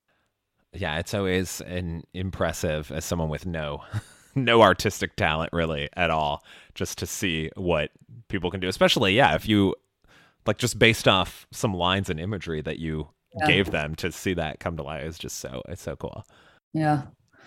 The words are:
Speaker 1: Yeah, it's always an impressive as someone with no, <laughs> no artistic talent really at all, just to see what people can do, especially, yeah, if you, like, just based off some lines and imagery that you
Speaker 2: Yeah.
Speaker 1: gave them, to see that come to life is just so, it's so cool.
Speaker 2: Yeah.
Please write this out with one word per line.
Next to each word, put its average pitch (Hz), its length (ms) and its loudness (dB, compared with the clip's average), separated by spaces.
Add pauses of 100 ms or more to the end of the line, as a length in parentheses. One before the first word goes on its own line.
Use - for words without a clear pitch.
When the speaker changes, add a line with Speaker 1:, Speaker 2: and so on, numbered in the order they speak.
(720)
Speaker 1:
Yeah, 82 240 -2
it's 87 160 -4
always 92 480 0
an 87 420 -6 (100)
impressive 82 800 -2
as 78 140 -6
someone 82 240 -2
with 76 160 -6
no, 76 380 -6 (260)
<laughs> - 260 -14
no 117 260 6
artistic 98 540 4
talent 80 380 0
really 80 420 -2
at 87 140 0
all, 78 340 0 (320)
just - 240 -6
to 98 60 -6
see 80 500 -4
what 85 360 0 (360)
people 87 220 -2
can 95 100 -6
do, 90 80 -2
especially, 113 480 4
yeah, 110 200 6
if 80 120 -2
you, 101 280 6 (720)
like, 107 100 0
just 113 220 -2
based 113 280 6
off 95 440 2
some - 240 -2
lines 92 340 2
and 82 100 -4
imagery 85 420 -6
that 76 180 -6
you 78 300 -6 (300)
Speaker 2:
Yeah. 151 80 0
Speaker 1:
gave 92 240 4
them, 78 240 -2
to 87 160 -4
see 95 220 -2
that 80 260 -4
come 85 180 -6
to 76 60 -6
life 71 200 -8
is 82 140 -10
just - 220 -12
so, 64 280 -10
it's 85 140 -12
so - 140 -8
cool. - 300 -12 (480)
Speaker 2:
Yeah. 151 300 2 (440)